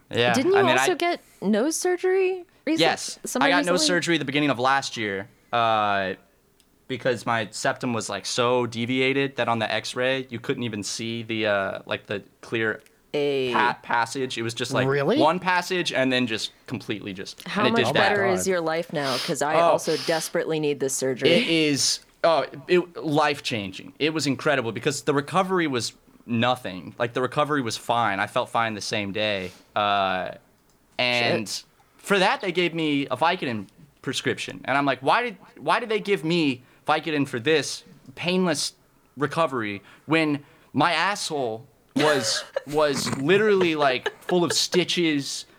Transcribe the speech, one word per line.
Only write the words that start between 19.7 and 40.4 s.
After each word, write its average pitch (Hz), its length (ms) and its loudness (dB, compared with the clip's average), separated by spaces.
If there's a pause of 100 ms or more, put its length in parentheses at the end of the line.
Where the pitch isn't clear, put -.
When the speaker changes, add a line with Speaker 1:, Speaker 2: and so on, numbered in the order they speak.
Speaker 2:
also 160 240 0 (100)
desperately 160 540 -2
need 147 180 0
this 135 160 -2
surgery. 135 360 0
Speaker 1:
It 170 180 4
is, 151 520 2 (220)
oh, 160 220 4 (240)
it, 175 360 2
life-changing. 143 920 0
It 156 160 0
was 147 140 -2
incredible 131 420 0
because 120 320 -4
the 151 120 2
recovery 180 520 0
was 127 260 -2 (320)
nothing. 113 760 -2
Like, 117 140 -2
the 131 80 -2
recovery 143 400 0
was 113 140 -4
fine. 113 440 0
I 104 80 0
felt 123 200 -2
fine 113 260 0
the 101 60 -8
same 101 300 -4
day. 98 400 -2 (240)
Uh, 98 560 0 (720)
and 123 480 0
Speaker 2:
Shit. - 160 -8 (320)
Speaker 1:
for 202 240 0
that, - 220 2
they 190 100 -4
gave 170 220 0
me 147 320 0
a - 100 -4
Vicodin 151 500 -2 (360)
prescription. - 640 -4
And 135 120 0
I'm 143 80 0
like, 135 160 0
"Why 170 200 2
did, 233 140 -6 (220)
why 165 220 0
did 240 80 -8
they 214 120 0
give 185 240 0
me 156 380 0 (240)
Vicodin 151 400 0
for 131 140 -4
this 147 420 0 (320)
painless 180 600 0 (420)
recovery 135 680 -2 (240)
when 151 380 2 (280)